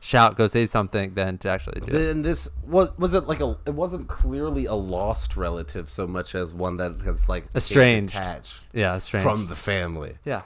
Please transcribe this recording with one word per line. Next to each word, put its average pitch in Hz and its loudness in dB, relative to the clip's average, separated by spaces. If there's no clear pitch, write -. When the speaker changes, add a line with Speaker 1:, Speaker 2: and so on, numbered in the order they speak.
Speaker 1:
shout, - 6
"Go 110 6
say 117 4
something," 98 0
than 95 0
to 98 -2
actually - -4
do - -8
it. - -4
Speaker 2:
Then 156 0
this 123 -2
was, 180 4
was 175 0
it 180 2
like 156 -2
a, 127 -2
it 147 -4
wasn't 170 -6
clearly 139 0
a 104 -2
lost 95 -2
relative 85 -6
so 95 -6
much 90 -6
as 87 -4
one 90 -4
that 87 -4
has, 95 2
like, 92 -2
Speaker 1:
Estranged. 117 4
Speaker 2:
detached 90 -8
Speaker 1:
Yeah, 95 2
estranged. 95 0
Speaker 2:
from 107 0
the 85 -8
family. 85 -4
Speaker 1:
Yeah. 127 -4